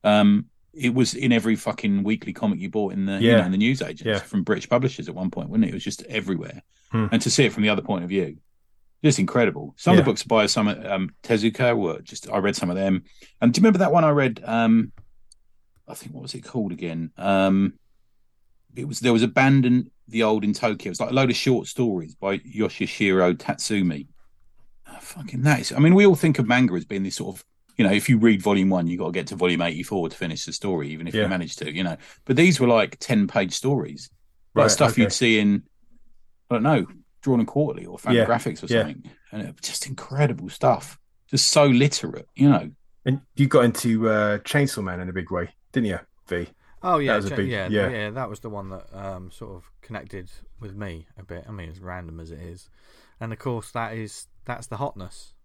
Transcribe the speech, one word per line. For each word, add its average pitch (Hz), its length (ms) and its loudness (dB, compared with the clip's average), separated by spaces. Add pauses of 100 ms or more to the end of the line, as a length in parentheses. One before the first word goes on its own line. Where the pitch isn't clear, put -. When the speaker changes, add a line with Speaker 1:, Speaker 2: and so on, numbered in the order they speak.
Speaker 1:
um, 104 420 6 (260)
it 123 220 -2
was 143 200 2
in 123 180 2
every 110 240 2
fucking 101 460 -2
weekly 107 300 -4
comic 98 280 -2
you 95 100 -8
bought 101 220 -2
in 98 120 -4
the, 98 160 -4
you 113 100 6
Speaker 2:
Yeah. 117 100 8
Speaker 1:
know, 92 60 0
in 92 60 -2
the 95 60 0
newsagents 110 460 -2
Speaker 2:
Yeah. 107 160 0
Speaker 1:
from 98 220 -4
British 95 260 -4
publishers 131 400 -2
at 80 60 -12
one 92 160 -6
point, 78 200 -10
wasn't 107 160 2
it? - 40 -6
It - 40 -12
was 92 100 -10
just - 200 -8
everywhere. 98 580 -8 (300)
Speaker 2:
Hmm. 113 200 0
Speaker 1:
And 113 100 2
to 123 80 -2
see 143 140 4
it 101 80 0
from 107 100 -2
the 107 60 2
other 101 140 0
point 90 220 -4
of 90 40 -8
view, 90 300 -2 (640)
just 151 160 4
incredible. 110 580 -2
Some - 160 2
of 185 40 8
the 170 60 8
Speaker 2:
Yeah. 135 40 4
Speaker 1:
books 113 160 -2
by 110 240 2
some, 104 220 0
um, 95 420 -4 (120)
Tezuka 117 540 0
were 87 260 -2
just, - 280 -16
I 107 80 -2
read 98 180 0
some 90 140 -2
of 90 60 -2
them. 95 260 0 (380)
And 120 120 6
do - 60 0
you 175 40 6
remember 214 180 6
that 185 120 2
one 165 120 4
I 156 60 4
read? 135 340 0
Um, 113 480 2 (960)
I - 60 -16
think, - 200 -18
what 123 80 -14
was 117 120 -14
it 117 80 -12
called 101 300 -6
again? 82 460 -8
Um, 98 560 2 (1000)
it - 100 -8
was, 143 140 -8
There 120 120 2
Was 113 120 4
Abandon 127 680 2 (180)
the 113 140 -2
Old 107 220 2
in 104 100 0
Tokyo. 107 340 -4
It 92 40 -8
was, - 80 -8
like, 117 100 -4
a 127 40 -6
load 135 160 2
of 113 60 0
short 123 300 0
stories 95 480 -4
by 98 240 -4
Yoshishiro 95 1000 0
Tatsumi. 87 680 -4 (800)
Oh, - 140 -20
fucking 127 420 -10
that 139 180 4
is, - 120 -6
I - 60 -4
mean, 156 160 8
we 202 120 8
all 190 80 8
think 156 240 2
of 123 80 0
manga 120 280 4
as 87 100 -4
being 98 180 -6
this 95 140 -6
sort 92 200 -8
of, - 80 -20 (320)
you 113 80 2
know, 95 80 4
if 101 160 0
you 123 100 6
read 107 240 4
volume 98 280 2
one, 90 180 0
you 87 100 -4
gotta 85 140 -6
get 82 160 -4
to 98 80 -12
volume 87 260 0
eighty-four 85 480 -4
to - 60 -18
finish 80 280 -8
the - 80 -12
story, 80 380 -4
even 80 160 -10
if - 80 -10
you 107 80 2
Speaker 2:
Yeah. 104 60 0
Speaker 1:
manage 90 280 -6
to, 76 160 -10
you 90 120 -6
know. 85 120 -6 (280)
But 131 120 0
these 165 240 4
were, 127 80 4
like, 110 320 2
ten-page 101 520 0
stories, 82 580 -4 (440)
like, 110 100 4
Speaker 2:
Right, 107 60 4
Speaker 1:
stuff 117 280 2
you'd 117 80 6
Speaker 2:
okay. 98 80 -2
Speaker 1:
see 113 240 2
in, 101 240 0 (880)
I 123 60 0
don't 110 80 -2
know, 135 220 2 (360)
Drawn 127 160 2
and 110 100 0
Quarterly 143 380 -4
or 90 120 -16 (100)
Speaker 2:
Yeah, 117 180 4
Speaker 1:
Fantagraphics 117 360 -2
or - 100 -14
Speaker 2:
yeah. 113 100 2
Speaker 1:
something. - 280 -8 (220)
And 107 100 -10
it, - 200 -14
just - 240 -8
incredible 135 640 -2
stuff. - 480 0 (300)
Just - 200 2
so 147 180 6
literate, 139 680 2
you 139 140 6
know. 107 220 4 (340)
Speaker 2:
And 135 160 0 (160)
you 143 100 4
got 135 180 6
into, 113 440 0
uh, 104 300 2
Chainsaw 135 440 -2
Man 90 180 -6
in 90 80 -8
a 90 40 -10
big 87 180 -6
way, 87 200 -6 (220)
didn't 120 140 -2
you, 92 120 -4 (300)
V? 87 200 -6 (340)
Speaker 3:
Oh, 180 160 0
yeah, 131 140 0
Speaker 2:
That 107 40 2
was 104 100 -2
a 95 40 -4
Speaker 3:
Cha-, - 60 -6
Speaker 2:
big, 98 140 -2
Speaker 3:
yeah, 98 200 -6
Speaker 2:
yeah. 101 180 0
Speaker 3:
yeah, 104 220 -6
that 123 180 -10
was 104 120 -14
the 113 100 -14
one 98 200 -12
that, 95 220 -16
um, 95 380 -12
sort 107 220 -18
of 90 180 -20 (120)
connected 92 480 -14 (280)
with 101 160 -16
me 92 320 -12 (100)
a 98 60 -20
bit. 85 260 -16
I 110 40 -16
mean, 92 160 -14
as 82 100 -18
random 90 420 -14
as 82 120 -16
it 76 80 -18
is. 87 280 -18 (520)
And, 113 120 -10
of 110 60 -12
course, 120 340 -8
that 113 220 -8
is, 110 320 -14 (200)
that's 120 200 -12
the 110 120 -12
hotness. - 560 -12 (100)